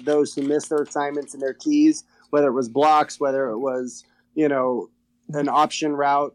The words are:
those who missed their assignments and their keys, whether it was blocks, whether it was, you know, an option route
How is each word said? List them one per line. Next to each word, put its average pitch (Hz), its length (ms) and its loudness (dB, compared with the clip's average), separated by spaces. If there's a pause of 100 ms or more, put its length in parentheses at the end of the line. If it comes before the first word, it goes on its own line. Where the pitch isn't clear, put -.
those 147 300 2
who 147 80 -6
missed 143 280 -2
their 151 120 0
assignments 143 540 -6
and 139 80 -14
their 135 100 -4
keys, 151 500 2 (280)
whether 147 160 4
it 127 60 2
was 123 160 -2
blocks, 147 500 2
whether 135 300 -2
it 110 100 -6
was, 127 440 -6 (300)
you 156 140 2
know, 127 420 -2 (440)
an 143 140 -2
option 147 480 0
route 143 400 0